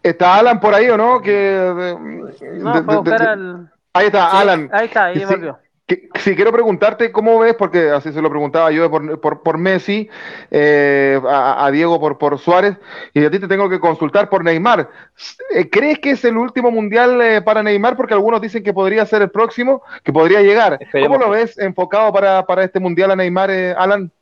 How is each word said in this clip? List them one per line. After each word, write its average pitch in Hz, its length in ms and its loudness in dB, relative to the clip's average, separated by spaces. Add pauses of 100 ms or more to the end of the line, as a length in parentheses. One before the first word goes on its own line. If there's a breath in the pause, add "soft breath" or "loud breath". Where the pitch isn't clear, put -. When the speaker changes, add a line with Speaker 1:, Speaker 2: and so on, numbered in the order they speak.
Speaker 1:
¿Está 180 340 2
Alan 233 240 4
por 208 140 4
ahí 226 160 4
o 220 80 4
no? 233 240 2
Que 202 100 -2
de, 185 640 -2 (640)
Speaker 2:
No, 233 160 -4
Speaker 1:
de, - 80 0
Speaker 2:
fue 214 120 0
a - 20 2
Speaker 1:
de, - 0 -
Speaker 2:
buscar 220 240 0
Speaker 1:
de, 233 60 0
Speaker 2:
al 180 460 -8 (220)
Speaker 1:
ahí 196 120 2
está, 190 240 2
Speaker 2:
Sí, 190 60 2
Speaker 1:
Alan. 180 360 2
Speaker 2:
ahí 220 140 0
está, 214 200 0
ahí 180 120 -4
Speaker 1:
Sí, 196 60 -4
Speaker 2:
volvió. 175 340 -6 (280)
Speaker 1:
que, - 300 -4
sí, 196 200 -2
quiero 214 160 2
preguntarte 220 600 0
cómo 226 260 2
ves, 226 160 2
porque 170 360 0
así 147 220 -2
se 151 80 -6
lo 156 80 0
preguntaba 151 440 0
yo 160 180 0
por, 156 300 -6
por, 151 220 -4
por 160 160 -2
Messi, 190 500 -2 (420 loud breath)
eh, 143 800 2
a, 135 380 0
a 139 40 2
Diego 160 300 0
por, 147 180 -4
por 143 200 -2
Suárez, 185 380 0 (380 loud breath)
y 147 100 2
a 151 60 2
ti 190 80 -2
te 190 100 -6
tengo 196 200 0
que 180 100 -2
consultar 165 500 0
por 190 160 0
Neymar. 165 440 0 (680 loud breath)
Eh, 180 160 0
¿crees 285 300 0
que 285 120 -2
es 247 120 -4
el 226 120 0
último 240 340 -2
mundial, 233 520 0
eh, 220 200 2
para 214 200 0
Neymar? 214 340 0
Porque 240 180 -2
algunos 214 260 0
dicen 220 240 -8
que 202 80 -2
podría 196 340 0
ser 214 160 0
el 196 80 0
próximo, 240 520 -2 (200 loud breath)
que 143 100 -4
podría 170 300 4
llegar. 202 380 4
Speaker 3:
Esperemos 143 380 0
Speaker 1:
¿Cómo 226 120 2
lo 208 60 0
Speaker 3:
que 226 80 0
Speaker 1:
ves 226 140 -10
enfocado 196 540 -2
para, 190 320 2
para 185 200 0
este 185 160 -4
mundial 185 320 0
a 190 40 2
Neymar, 185 340 -2
eh, 185 260 -2
Alan? 190 340 0 (120)